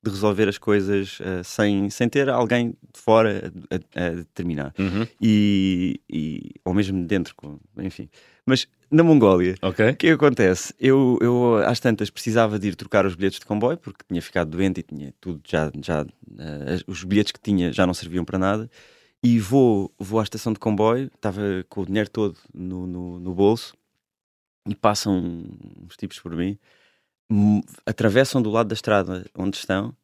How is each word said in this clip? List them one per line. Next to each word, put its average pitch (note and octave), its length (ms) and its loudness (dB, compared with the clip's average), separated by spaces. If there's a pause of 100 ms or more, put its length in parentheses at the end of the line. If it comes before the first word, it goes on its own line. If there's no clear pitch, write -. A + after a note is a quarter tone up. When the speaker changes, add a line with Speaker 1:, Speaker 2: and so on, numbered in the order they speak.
Speaker 1:
de G#2+ 80 -4
resolver G2+ 380 0
as G2+ 100 -4
coisas, G2 640 -2
eh, F#2 220 -6
sem, G2+ 460 0
sem A#2+ 180 -2
ter C#3 220 0
alguém A#2+ 400 0
de - 320 -16
fora A2 500 2 (180)
a, - 320 -6
a, F2 40 -2
a E2+ 60 -2
determinar. E2 680 -8
Speaker 2:
Uhum. G2 260 -2 (160)
Speaker 1:
E, G2 760 2 (100)
e, D2+ 420 -8 (120)
ou F2+ 100 -4
mesmo F#2+ 280 0
de E2+ 40 -4
dentro, F2 300 -2
com, D2 240 -18 (200)
enfim. - 280 -10 (380)
Mas C3 200 2 (240)
na D#3 140 6
Mongólia, F#2+ 580 6
Speaker 2:
Ok. F#2+ 280 2
Speaker 1:
o E3 80 -2
que F3 120 2
acontece? B2 720 2
Eu, C3 420 4
eu, A#2+ 440 4
às A#2+ 160 0
tantas, G#2+ 280 0
precisava A2 480 0
de G2 120 -2
ir F2 60 -4
trocar G2 300 0
os F#2 80 0
bilhetes F#2+ 260 -2
de - 60 -20
comboio, A#2 320 0
porque - 300 -18
tinha E2+ 140 -4
ficado E2 280 -2
doente F2+ 300 0
e D#2+ 40 -10
tinha C#2+ 360 -14
tudo E2+ 260 -10
já, D#2 240 0 (140)
já, D2+ 220 -4 (340)
eh, D2 480 -6
os F2+ 160 -12
bilhetes G2+ 300 0
que - 80 -20
tinha F2+ 320 0
já F#2 120 2
não F2+ 80 -2
serviam F2 300 -6
para F#2 160 -6
nada. G#2+ 300 -2 (520)
E A#2+ 160 4
vou, G#2+ 640 2
vou G#2 220 -2
à - 20 -2
estação A2 300 -6
de - 60 -6
comboio, A2+ 540 0
estava G2+ 280 -6 (260)
com - 140 -10
o F2+ 40 -6
dinheiro G#2 240 -2
todo G#2+ 280 -4 (160)
no, F#2 340 -10
no, F2+ 320 -10
no F2+ 160 -8
bolso, G2+ 380 2 (920)
e G#2 80 -6
passam G#2 440 0 (680)
uns - 120 -20
tipos - 220 -12
por E2 140 -12
mim, F#2 240 -4 (720)
m-, G#2 320 4 (240)
atravessam A#2+ 560 2
do G#2+ 80 -2
lado A2 200 0
da A2 60 -4
estrada F#2 500 0 (120)
onde F#2+ 200 -4
estão G2+ 360 -4 (100)